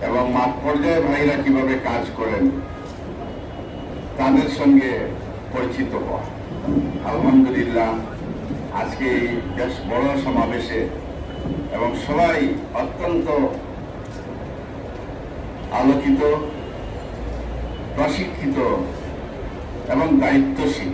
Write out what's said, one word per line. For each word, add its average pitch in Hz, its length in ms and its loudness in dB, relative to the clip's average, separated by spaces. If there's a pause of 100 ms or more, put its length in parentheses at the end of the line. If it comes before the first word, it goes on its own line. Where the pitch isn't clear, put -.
এবং 123 280 2
মাঠ 123 160 4 (140)
পর্যায়ে 151 380 4
ভাইরা 143 320 4 (100)
কিভাবে 131 400 4
কাজ 117 220 0 (120)
করেন, 110 320 2 (1700)
তাদের 269 320 4
সঙ্গে 262 500 6 (540)
পরিচিত - 420 -2
হওয়া। - 240 -2 (920)
আলহামদুলিল্লাহ, 120 760 6 (960)
আজকে - 240 -4
এই 120 220 2 (280)
বেশ 123 180 -2 (160)
বড় 135 340 2
সমাবেশে 117 640 0 (840)
এবং - 240 0 (120)
সবাই 160 400 4 (260)
অত্যন্ত 135 560 0 (2500)
আলোকিত, 135 640 6 (1600)
প্রশিক্ষিত 143 840 0 (1120)
এবং 277 280 4
দায়িত্বশীল। - 760 2